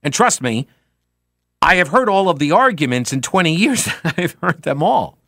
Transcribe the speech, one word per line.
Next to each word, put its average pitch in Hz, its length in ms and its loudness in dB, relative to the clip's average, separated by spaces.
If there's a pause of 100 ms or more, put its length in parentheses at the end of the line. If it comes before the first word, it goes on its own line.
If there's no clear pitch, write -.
And 143 120 -4
trust 240 260 2
me, 123 260 -2 (920)
I 170 140 4
have 180 140 2
heard 220 200 2
all 196 220 2
of 151 80 -2
the 147 120 0
arguments 151 640 0
in 135 80 -4
twenty 175 340 0
years. 226 420 0
<laughs> - 80 -20
I've 175 360 -4
heard 175 220 -4
them 143 200 -2
all. 170 460 -2